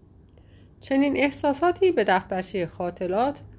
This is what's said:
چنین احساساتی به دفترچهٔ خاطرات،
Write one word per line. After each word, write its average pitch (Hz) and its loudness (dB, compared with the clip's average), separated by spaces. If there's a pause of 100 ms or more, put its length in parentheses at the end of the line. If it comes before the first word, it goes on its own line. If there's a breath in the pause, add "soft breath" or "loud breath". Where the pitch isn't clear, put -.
(800 soft breath)
چنین 277 0
احساساتی 294 2
به 247 0
دفترچهٔ 185 0
خاطرات، 185 -2 (160)